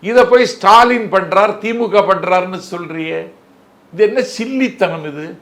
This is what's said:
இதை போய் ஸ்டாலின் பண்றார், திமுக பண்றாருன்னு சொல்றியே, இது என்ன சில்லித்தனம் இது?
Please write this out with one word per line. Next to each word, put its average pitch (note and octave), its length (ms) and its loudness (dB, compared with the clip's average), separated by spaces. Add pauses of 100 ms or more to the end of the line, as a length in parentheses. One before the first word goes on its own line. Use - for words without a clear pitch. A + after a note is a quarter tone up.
இதை A#3 220 4
போய் A#3+ 280 4
ஸ்டாலின் A#3 600 4
பண்றார், F#3+ 500 0
திமுக G#3+ 460 0
பண்றாருன்னு F#3 520 -2 (100)
சொல்றியே, D#3+ 500 -8 (720)
இது E3+ 160 0
என்ன B3 120 -2 (160)
சில்லித்தனம் A3 760 -4
இது? D3+ 160 -14 (160)